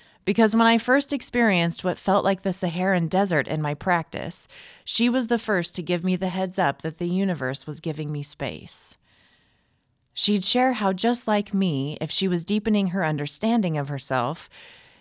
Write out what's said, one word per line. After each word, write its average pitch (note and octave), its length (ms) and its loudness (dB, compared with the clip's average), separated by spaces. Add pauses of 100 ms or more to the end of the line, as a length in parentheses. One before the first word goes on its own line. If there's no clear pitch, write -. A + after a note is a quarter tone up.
(260)
because A3 300 4
when A3+ 120 6
I A3+ 120 6
first C#4 340 2
experienced G3 680 0
what F3+ 160 0
felt G3 240 2
like F#3+ 180 0
the F#3 120 -2
Saharan F3+ 540 0
desert F3+ 400 2
in D#3 140 -2
my D3 140 -2
practice, - 720 -4 (360)
she - 240 2
was A#3+ 200 0
the A#3 120 0
first F#3 360 -2
to F3+ 80 -4
give E3+ 200 -2
me F#3 120 0
the F#3 140 -2
heads F#3 280 -4
up D3+ 240 0
that D#3+ 160 -6
the F3 100 -4
universe F3 600 -2
was D#3 120 -8
giving D3+ 320 -6
me D3 120 -6
space. - 720 -8 (1160)
She'd G3+ 300 2
share B3+ 300 4
how, G#3 200 0
just A#3 340 0
like G#3 260 0
me, D#3 480 0
if D#3 100 -4
she - 160 0
was F3 160 0
deepening G#3 440 0
her F3+ 180 -2
understanding D#3+ 720 0
of C#3 100 -2
herself, C3+ 600 -2 (520)